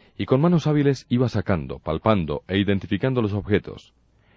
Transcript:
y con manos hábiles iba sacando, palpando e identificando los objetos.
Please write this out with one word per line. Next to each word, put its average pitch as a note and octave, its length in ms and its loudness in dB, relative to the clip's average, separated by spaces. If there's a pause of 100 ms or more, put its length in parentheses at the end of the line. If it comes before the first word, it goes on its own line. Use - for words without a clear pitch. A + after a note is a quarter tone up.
(180)
y G#2 80 -6
con C3+ 160 2
manos E3+ 240 4
hábiles D3 420 0
iba B2 220 0
sacando, D2+ 500 -2
palpando D#2+ 680 0
e F#2+ 100 -2
identificando G2+ 640 0
los G#2 120 -2
objetos. G2+ 600 -4 (440)